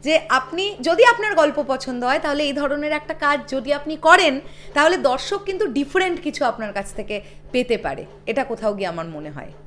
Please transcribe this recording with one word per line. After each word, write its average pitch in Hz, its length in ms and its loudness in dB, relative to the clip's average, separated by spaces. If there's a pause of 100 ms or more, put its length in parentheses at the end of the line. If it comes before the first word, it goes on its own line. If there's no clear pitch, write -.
যে 302 80 2 (160)
আপনি 262 340 0 (180)
যদি 339 240 6
আপনার 440 300 4
গল্প 302 220 4 (100)
পছন্দ 262 420 -4
হয়, 294 140 2
তাহলে 294 200 0
এই 277 100 0
ধরনের 294 460 -2
একটা 311 140 -8
কাজ 294 240 0 (160)
যদি 269 200 -4
আপনি 294 240 -4
করেন, 330 360 6 (400)
তাহলে 320 240 4
দর্শক 262 500 0
কিন্তু 381 180 -2 (120)
ডিফারেন্ট 349 480 0
কিছু 302 160 -6 (100)
আপনার 220 220 -8
কাছ 196 200 -6
থেকে 208 220 -8 (360)
পেতে 247 260 0
পারে, 147 260 -6 (280)
এটা 262 120 0
কোথাও 220 300 -4
গিয়ে 190 200 -4
আমার 165 220 -8
মনে 151 200 -12
হয়। - 160 -14 (160)